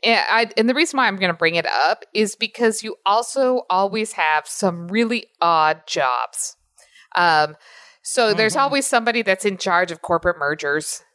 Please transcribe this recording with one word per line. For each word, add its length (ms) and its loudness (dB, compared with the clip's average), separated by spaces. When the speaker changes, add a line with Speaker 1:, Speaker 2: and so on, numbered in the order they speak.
Speaker 1:
and 160 2
I, 280 2
and 120 2
the 40 2
reason 240 0
why 100 2
I'm 80 -2
gonna 180 0
bring 220 0
it 100 0
up 380 0
is 220 0
because 480 -2
you 220 -10
also 640 0
always 440 0
have 340 0
some 420 -4
really 380 0
odd 460 2
jobs. 680 -4
Um, 400 2
so 300 0
there's 200 2
Speaker 2:
Mm-hmm. 100 0
Speaker 1:
always 220 0
somebody 380 0
that's 220 0
in 120 -2
charge 340 0
of 100 -12
corporate 360 0
mergers. 680 -4